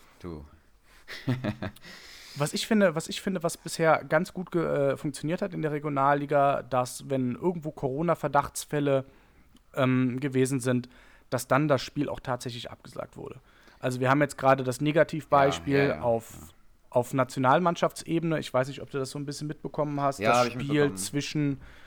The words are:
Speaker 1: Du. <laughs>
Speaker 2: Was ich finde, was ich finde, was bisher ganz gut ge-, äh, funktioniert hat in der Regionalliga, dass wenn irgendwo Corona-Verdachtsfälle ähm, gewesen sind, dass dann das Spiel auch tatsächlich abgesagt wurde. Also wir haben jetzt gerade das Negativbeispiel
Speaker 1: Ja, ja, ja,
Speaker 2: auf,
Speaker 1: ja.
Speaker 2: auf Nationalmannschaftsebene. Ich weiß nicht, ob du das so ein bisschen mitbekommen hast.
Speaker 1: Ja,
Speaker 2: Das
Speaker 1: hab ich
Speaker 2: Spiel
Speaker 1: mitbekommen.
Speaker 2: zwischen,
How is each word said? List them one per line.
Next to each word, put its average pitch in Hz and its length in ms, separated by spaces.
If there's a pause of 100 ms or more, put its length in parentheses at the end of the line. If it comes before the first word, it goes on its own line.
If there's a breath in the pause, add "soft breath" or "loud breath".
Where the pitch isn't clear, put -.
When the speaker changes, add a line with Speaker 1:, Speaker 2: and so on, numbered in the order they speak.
(200 soft breath)
Speaker 1:
Du. 80 260 (800 loud breath)
<laughs> 127 60 (1040 loud breath)
Speaker 2:
Was 147 160
ich 208 120
finde, 196 300
was 160 140
ich - 120
finde, 185 220
was 170 140
bisher 160 480
ganz 160 280
gut 180 180
ge-, 165 120 (300)
äh, 127 40
funktioniert 151 440
hat 190 120
in 160 80
der 151 100
Regionalliga, 143 920
dass 127 460
wenn 127 260
irgendwo 170 360
Corona-Verdachtsfälle 143 1300 (720 soft breath)
ähm, 127 440
gewesen 131 400
sind, 123 300 (400 soft breath)
dass - 180
dann 143 200
das 135 140
Spiel - 280
auch - 100
tatsächlich 120 500
abgesagt - 480
wurde. - 220 (400 soft breath)
Also 127 200
wir 127 100
haben 143 120
jetzt 143 160
gerade 135 260
das 127 180
Negativbeispiel 147 960
Speaker 1:
Ja, 139 60
ja, 143 120
ja, 76 60
Speaker 2:
auf, 117 320
Speaker 1:
ja. 78 140 (420)
Speaker 2:
auf 123 240
Nationalmannschaftsebene. 160 1300
Ich - 140
weiß 127 140
nicht, 139 140
ob - 100
du 143 60
das 131 120
so 147 100
ein 143 60
bisschen 147 220
mitbekommen 147 520
hast. 139 200
Speaker 1:
Ja, 110 100
Speaker 2:
Das 123 100
Speaker 1:
hab 120 80
ich 117 60
Speaker 2:
Spiel 123 140
Speaker 1:
mitbekommen. 143 300
Speaker 2:
zwischen, 143 640 (260 soft breath)